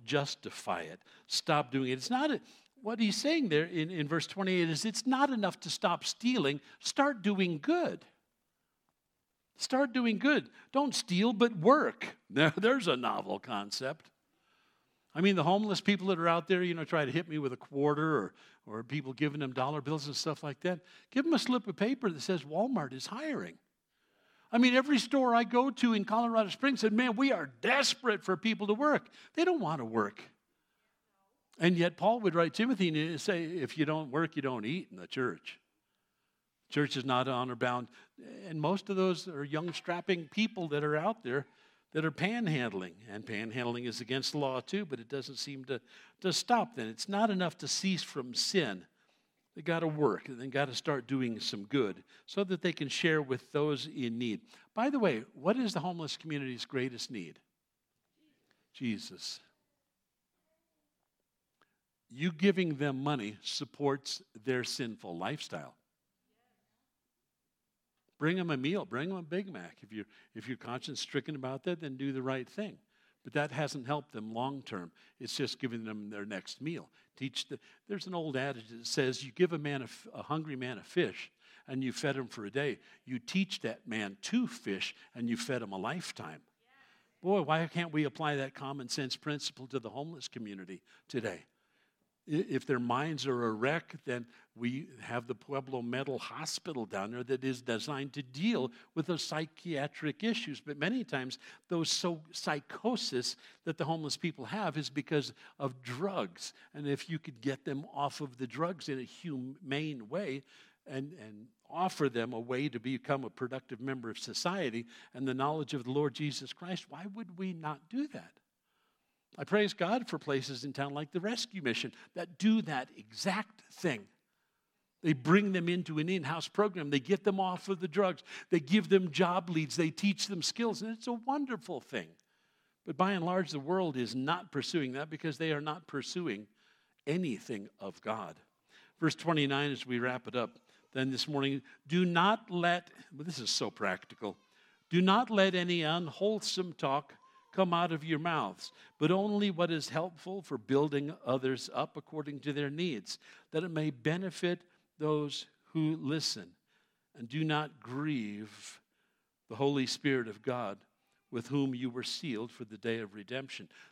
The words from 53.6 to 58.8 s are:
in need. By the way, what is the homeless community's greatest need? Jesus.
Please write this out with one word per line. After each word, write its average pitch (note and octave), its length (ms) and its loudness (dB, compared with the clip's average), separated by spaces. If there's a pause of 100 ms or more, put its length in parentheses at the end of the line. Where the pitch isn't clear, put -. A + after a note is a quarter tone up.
in A#2+ 320 -2
need. A2 220 0 (340)
By B3+ 160 2
the C#4 80 2
way, C3+ 240 4 (100)
what F3 240 2
is A3+ 160 2
the F3+ 60 0
homeless E3+ 360 -4
community's C#3 500 -6
greatest B2+ 440 -4
need? F2+ 300 -10 (1300)
Jesus. - 640 -6 (2750)